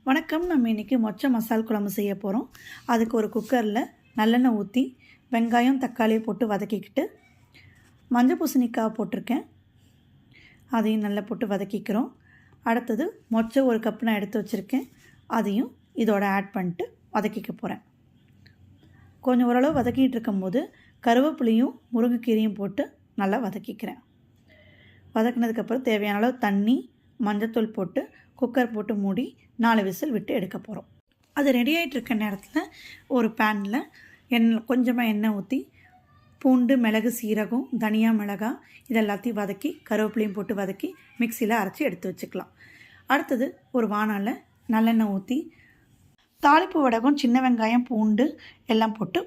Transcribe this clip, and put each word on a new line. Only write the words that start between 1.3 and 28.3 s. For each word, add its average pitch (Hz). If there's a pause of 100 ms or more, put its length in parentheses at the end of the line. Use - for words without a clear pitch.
மசால் 220
குழம்பு 208
செய்ய 202
போறோம். 214 (460)
அதுக்கு 226
ஒரு 214
குக்கர்ல 220 (400)
நல்லெண்ணெய் 233
ஊத்தி, 202 (500)
வெங்காயம், 240
தக்காளியை 220
போட்டு 220
வதக்கிக்கிட்டு, 202 (1080)
மஞ்சள் 254
பூசணிக்காய் 233
போட்டிருக்கேன், 233 (1300)
அதையும் 220
நல்லா 202
போட்டு 214
வதக்கிக்கிறோம். 202 (600)
அடுத்தது 233 (300)
மொச்சை 226
ஒரு 220
கப் 214
நான் 214
எடுத்து 208
வச்சிருக்கேன், 233 (520)
அதையும் 208 (340)
இதோட 202 (140)
ஆட் 196
பண்ணிட்டு 185 (260)
வதக்கிக்க 214
போறேன். - (1500)
கொஞ்சம் 247
ஓரளவு 269
வதக்கிட்டு 254
இருக்கும்போது 202 (400)
கருவேப்பிலையும் 240 (200)
முருங்கைக்கீரையும் 226
போட்டு 202 (360)
நல்லா 190
வதக்கிக்கிறேன். - (1120)
வதக்குனதுக்கப்புறம் 233
தேவையான 208
அளவு 247 (120)
தண்ணி, 208 (420)
மஞ்சத்தூள் 220
போட்டு 196 (360)